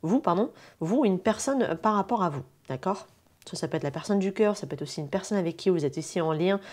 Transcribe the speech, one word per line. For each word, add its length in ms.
vous, 200
pardon, 300
vous, 240
une 140
personne, 460
euh, 100
par 220
rapport 260
à 80
vous, 100
d'accord ? 360
Ça, 140
ça 100
peut 80
être 60
la 80
personne 280
du 140
cœur, 240
ça 100
peut 60
être 80
aussi 220
une 80
personne 260
avec 220
qui 100
vous 160
êtes 140
ici 240
en 100
lien 280